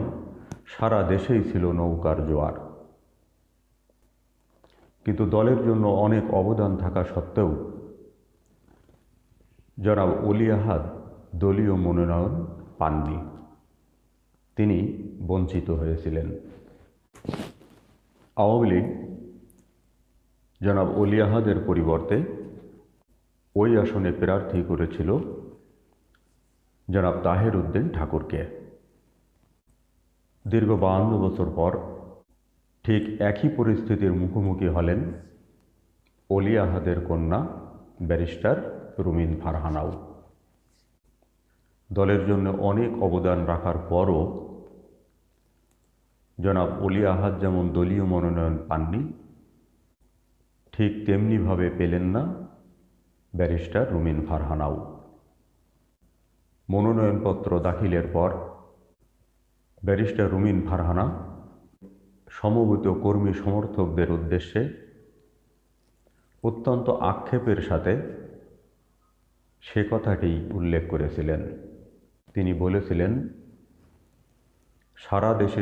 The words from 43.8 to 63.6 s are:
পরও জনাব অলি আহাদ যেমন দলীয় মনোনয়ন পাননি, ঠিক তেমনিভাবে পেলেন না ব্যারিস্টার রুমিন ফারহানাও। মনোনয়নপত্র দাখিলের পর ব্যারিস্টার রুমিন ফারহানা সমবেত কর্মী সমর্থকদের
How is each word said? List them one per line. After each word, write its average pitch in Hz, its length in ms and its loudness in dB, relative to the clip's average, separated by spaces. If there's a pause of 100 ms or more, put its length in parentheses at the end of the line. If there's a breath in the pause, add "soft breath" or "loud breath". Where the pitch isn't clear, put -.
পরও 87 320 2 (2250)
জনাব 90 320 2 (140)
অলি 95 220 2
আহাদ 92 340 2
যেমন 90 300 0
দলীয় 90 360 0
মনোনয়ন 85 500 0 (120)
পাননি, 82 340 -2 (1700)
ঠিক 104 180 2 (140)
তেমনিভাবে 98 600 2 (100)
পেলেন 90 280 0 (100)
না 127 80 0 (1120)
ব্যারিস্টার 87 580 0
রুমিন 80 340 0
ফারহানাও। 76 500 -2 (1900)
মনোনয়নপত্র 104 920 2
দাখিলের 87 540 0
পর 85 160 2 (1500)
ব্যারিস্টার 101 500 2
রুমিন 98 260 2 (100)
ফারহানা 87 380 2 (1200)
সমবেত 107 580 2 (180)
কর্মী 101 300 2
সমর্থকদের 92 800 0